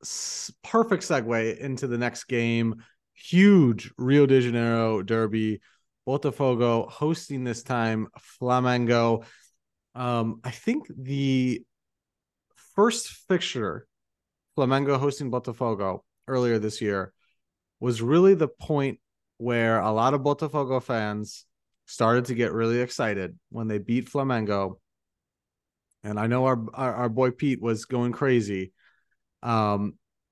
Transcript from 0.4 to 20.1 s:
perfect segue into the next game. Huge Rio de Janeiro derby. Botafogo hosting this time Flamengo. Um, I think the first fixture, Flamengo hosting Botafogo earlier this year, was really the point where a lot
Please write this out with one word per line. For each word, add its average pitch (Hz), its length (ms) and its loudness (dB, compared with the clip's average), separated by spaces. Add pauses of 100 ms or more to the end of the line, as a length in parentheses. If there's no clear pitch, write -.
perfect 226 400 2
segue 113 540 0
into 135 300 -6
the 120 100 -4
next 120 280 -4
game. 117 560 0 (320)
Huge 175 840 6
Rio 139 280 4
de 131 140 6
Janeiro 117 640 0
derby. 110 560 -2 (480)
Botafogo 127 840 0
hosting 151 540 -4
this 120 180 -6
time 113 460 -2 (340)
Flamengo. 123 840 2 (680)
Um, 117 500 -4
I 123 60 -8
think 262 380 -6 (100)
the 131 640 -2 (1120)
first 226 360 2 (180)
fixture, 120 580 -2 (720)
Flamengo 135 400 2
hosting 139 320 -4
Botafogo 113 720 -4 (280)
earlier 123 300 0
this 107 240 -4
year, 98 320 -4 (640)
was 117 220 -2
really 170 320 6
the 156 140 2
point 139 520 -4 (380)
where 117 440 2
a 107 100 0
lot 120 240 2